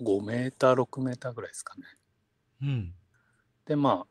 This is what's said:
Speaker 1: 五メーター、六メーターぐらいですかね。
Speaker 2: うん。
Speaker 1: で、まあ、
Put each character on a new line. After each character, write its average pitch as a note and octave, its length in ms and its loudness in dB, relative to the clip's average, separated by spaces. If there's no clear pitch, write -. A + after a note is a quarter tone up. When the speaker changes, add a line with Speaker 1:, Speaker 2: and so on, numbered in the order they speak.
Speaker 1:
五 G#2 200 2
メ A#2+ 260 -4
ー C3 40 -8
タ C3 220 6
ー、 - 20 2
六 C3 260 0
メ C3 120 -2
ー B2 40 -10
タ B2 140 -10
ー - 20 -8
ぐ A2+ 80 -14
ら F#2 60 -10
い - 40 -18
で - 40 -20
す - 80 -14
か - 120 -18
ね。 - 80 -18
Speaker 2:
う C3+ 40 -4
ん。 A2 280 -4
Speaker 1:
で、 D3+ 100 -2
ま B2+ 300 2
あ、 - 60 -20